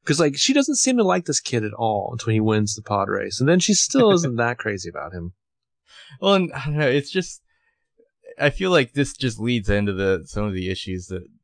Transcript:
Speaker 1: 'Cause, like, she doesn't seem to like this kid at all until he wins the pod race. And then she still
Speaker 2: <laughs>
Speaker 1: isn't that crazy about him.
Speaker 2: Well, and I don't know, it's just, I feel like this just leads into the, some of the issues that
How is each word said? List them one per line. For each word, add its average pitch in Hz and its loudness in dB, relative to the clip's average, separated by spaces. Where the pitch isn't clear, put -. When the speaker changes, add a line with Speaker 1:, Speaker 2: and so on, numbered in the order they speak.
Speaker 1:
'Cause, 147 0
like, 151 2
she - 2
doesn't 285 2
seem 262 2
to 233 4
like 180 2
this 143 -2
kid 113 -2
at 101 -6
all 110 -2
until 113 -4
he 110 4
wins 107 2
the 107 -12
pod 101 -2
race. 101 -4
And 131 4
then 180 6
she 202 2
still 233 4
Speaker 2:
<laughs> 190 6
Speaker 1:
isn't 151 0
that 120 0
crazy 95 -6
about 78 -10
him. 87 -10
Speaker 2:
Well, 196 4
and 185 2
I 135 -10
don't 147 -2
know, 147 4
it's 143 0
just, - -6
I 147 0
feel 185 -2
like 147 2
this 139 -2
just 110 -4
leads 113 -2
into 101 0
the, 95 0
some 104 -6
of 101 -4
the 92 -4
issues 92 -8
that 92 -10